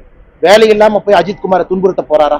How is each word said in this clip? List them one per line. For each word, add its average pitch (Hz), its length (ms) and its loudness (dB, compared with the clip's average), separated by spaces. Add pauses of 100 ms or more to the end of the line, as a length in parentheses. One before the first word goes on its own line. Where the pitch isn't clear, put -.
(460)
வேலை 220 280 4
இல்லாம 214 320 2
போய் 202 140 2
அஜித்குமாரை 185 500 -4
துன்புறுத்த 185 400 -4
போறாரா? 151 300 0